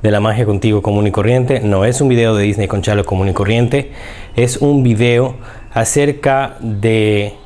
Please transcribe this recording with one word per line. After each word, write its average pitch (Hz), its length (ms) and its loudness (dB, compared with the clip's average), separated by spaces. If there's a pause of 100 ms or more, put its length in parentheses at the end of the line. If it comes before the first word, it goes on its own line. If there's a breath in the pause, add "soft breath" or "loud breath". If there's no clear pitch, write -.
de 107 80 2
La 104 80 2
Magia 110 260 0
Contigo 104 380 0
común 104 240 0
y 101 40 0
corriente, 123 480 0
no 101 260 0
es 117 160 0
un 139 60 2
video 117 280 2
de 101 80 0
Disney 101 240 0
con 98 160 -4
Chalo 104 200 0
común 98 260 0
y 92 40 -2
corriente, 117 580 0 (440 loud breath)
es 123 220 0
un 143 260 2
video 120 540 2 (360 loud breath)
acerca 139 880 0
de 107 760 0 (120)